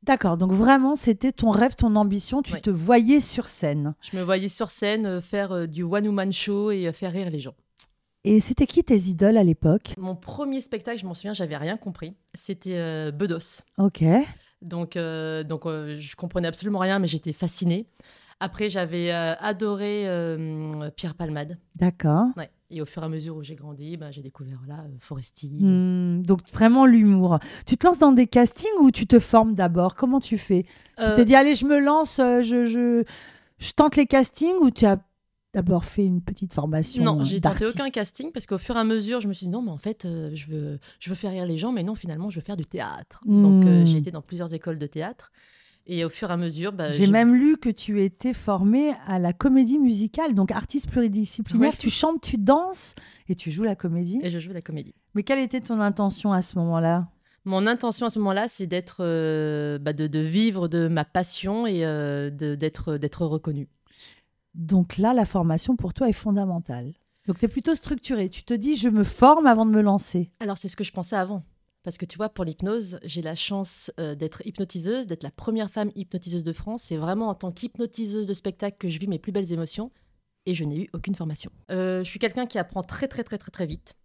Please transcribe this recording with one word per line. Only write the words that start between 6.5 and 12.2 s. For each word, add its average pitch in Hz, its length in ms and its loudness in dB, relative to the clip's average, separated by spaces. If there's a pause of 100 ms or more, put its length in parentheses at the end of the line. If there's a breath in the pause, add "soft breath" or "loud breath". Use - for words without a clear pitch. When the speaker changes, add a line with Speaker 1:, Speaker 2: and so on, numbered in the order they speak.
Speaker 2:
et, 185 160 -2
euh, 160 40 -6
faire 180 200 -8
rire 180 180 -6
les 156 80 -6
gens. 131 160 -12 (680)
Speaker 1:
Et 214 180 6
c'était - 260 2
qui - 180 2
tes 226 140 4 (100)
idoles 196 300 4
à 208 40 6
l'époque ? 165 540 2
Speaker 2:
Mon 185 180 -8
premier 269 460 -8
spectacle, 233 380 -10
je 190 80 -12
m'en 180 80 -10
souviens, 202 180 -10
j'avais 170 240 -6
rien 165 220 -6
compris. 170 340 -12 (220)